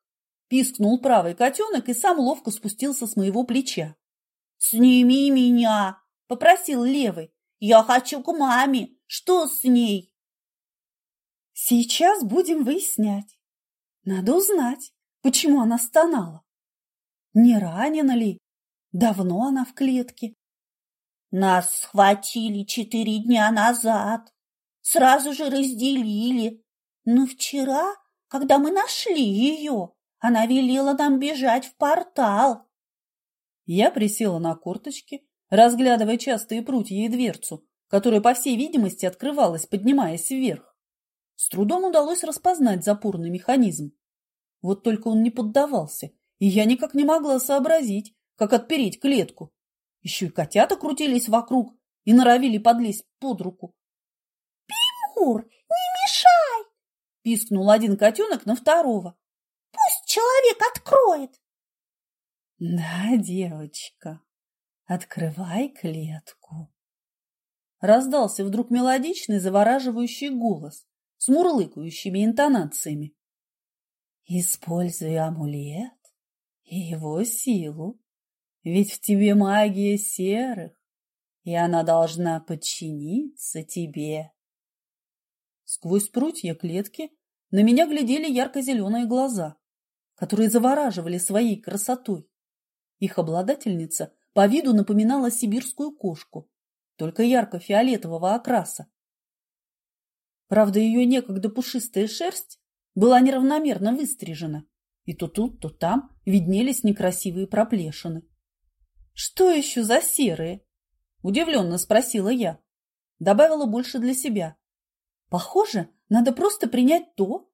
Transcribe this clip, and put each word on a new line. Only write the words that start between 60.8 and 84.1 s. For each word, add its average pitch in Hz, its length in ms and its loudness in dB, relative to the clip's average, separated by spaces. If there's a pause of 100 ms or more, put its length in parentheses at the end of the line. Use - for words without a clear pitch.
«Да, 170 580 -2
девочка, 170 1040 -8 (640)
открывай 180 840 -6
клетку!» 160 1000 -14 (1080)
Раздался 233 640 2
вдруг 220 240 -4
мелодичный, 254 680 -2
завораживающий 233 920 0
голос 208 560 -6 (360)
с - 60 -4
мурлыкающими 196 960 0
интонациями. 185 880 -2 (1120)
«Используй 170 960 -4
амулет 156 720 -6 (720)
и 175 160 -10
его 160 440 -6
силу, 175 800 -4 (640)
ведь 196 280 0
в - 100 -14
тебе 202 340 2
магия 202 640 2
серых, 202 720 -6 (720)
и 170 100 -6
она 170 300 0
должна 165 560 0
подчиниться 160 1200 -8
тебе». 156 680 -8 (1300)